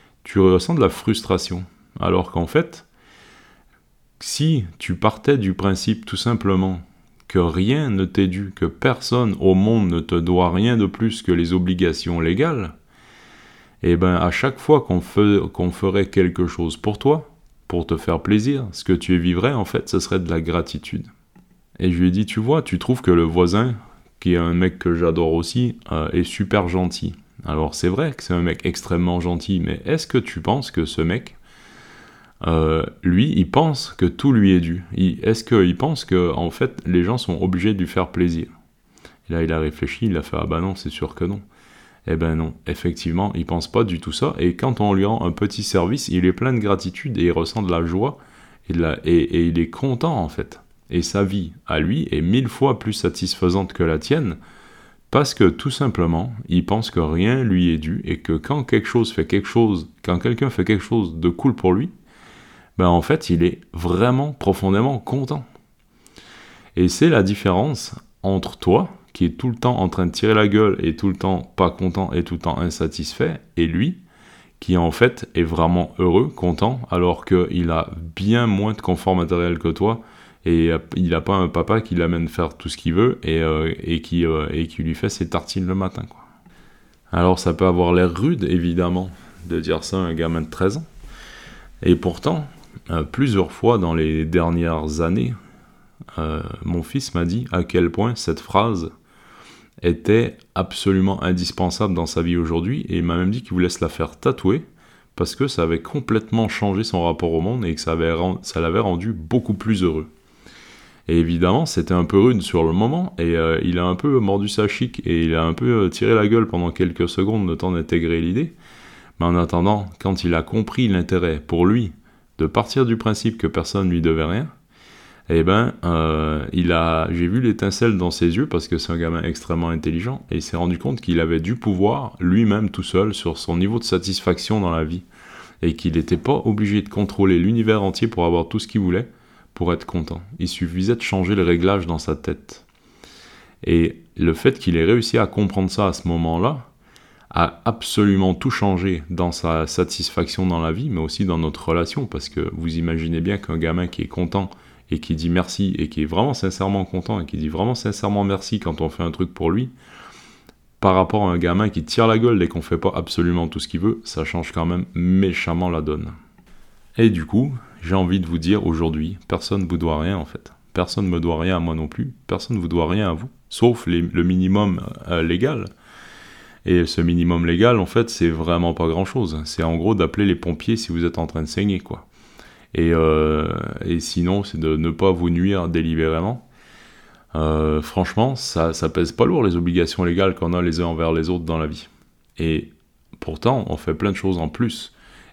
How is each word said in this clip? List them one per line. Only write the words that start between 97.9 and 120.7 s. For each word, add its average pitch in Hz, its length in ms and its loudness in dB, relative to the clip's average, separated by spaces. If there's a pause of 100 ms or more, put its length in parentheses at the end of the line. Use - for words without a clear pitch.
point 113 240 0
cette 85 260 -6
phrase 95 520 0 (880)
était 101 540 2 (180)
absolument 95 680 0
indispensable 90 720 0
dans 85 100 0
sa 82 160 -4
vie 85 160 0
aujourd'hui, 85 540 -2
et 87 80 0
il 85 40 0
m'a 85 140 0
même 92 140 2
dit 120 100 -2
qu'il - 120 -12
voulait 90 180 2
se - 120 -6
la 82 60 0
faire - 320 -8
tatouer, 131 460 0 (500)
parce - 180 -4
que 139 140 -2
ça 85 140 -2
avait 82 180 0
complètement 110 720 -2
changé 101 340 -2
son 90 180 -2
rapport 85 300 0
au 82 80 2
monde, 110 240 -2
et 82 100 -2
que 76 60 -6
ça 82 120 -2
avait 82 200 2
ren-, 90 300 0
ça - 180 -6
l'avait 82 200 2
rendu 98 340 -2
beaucoup 101 400 -2
plus 104 280 0
heureux. 78 240 0 (1000)
Et 82 100 4
évidemment, 87 460 2
c'était 90 300 0
un 87 100 4
peu 98 140 2
rude 110 240 6
sur 82 200 0
le 80 100 2
moment, 135 440 0
et, 85 200 0
euh, 82 260 2
il 87 160 0
a 87 80 0
un 92 80 2
peu 139 240 2
mordu 101 300 0
sa 104 200 0
chic, - 380 -4
et 82 180 2
il 80 100 2
a 82 100 2
un 82 100 0
peu, 120 300 2
euh, 90 40 2
tiré 110 260 2
la 107 140 4
gueule 113 180 4
pendant 87 260 -2
quelques 87 360 0
secondes, 101 400 0
le 82 80 -2
temps 92 160 -2
d'intégrer 85 480 0
l'idée. 107 320 -2 (640)
Mais 85 60 0
en 87 100 2
attendant, 87 520 2 (120)
quand 95 260 -2
il 85 100 2
a 80 80 2
compris 110 460 -2